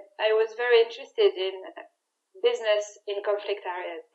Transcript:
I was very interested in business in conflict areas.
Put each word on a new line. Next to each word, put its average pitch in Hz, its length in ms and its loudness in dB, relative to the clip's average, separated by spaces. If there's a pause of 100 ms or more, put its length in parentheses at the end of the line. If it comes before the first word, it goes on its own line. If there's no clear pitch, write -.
(200)
I 220 140 2
was 220 240 2
very 240 240 6
interested 226 540 2
in 190 180 -4 (880)
business 220 540 0 (100)
in 202 160 -6
conflict 202 420 -4
areas. 175 380 -8 (120)